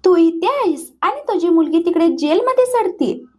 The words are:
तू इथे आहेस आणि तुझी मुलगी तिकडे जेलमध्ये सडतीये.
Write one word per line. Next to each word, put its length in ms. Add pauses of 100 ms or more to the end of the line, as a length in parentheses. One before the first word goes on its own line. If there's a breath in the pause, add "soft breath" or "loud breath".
तू 120
इथे 300
आहेस 460 (100)
आणि 180
तुझी 280
मुलगी 300
तिकडे 300
जेलमध्ये 580
सडतीये. 540 (180)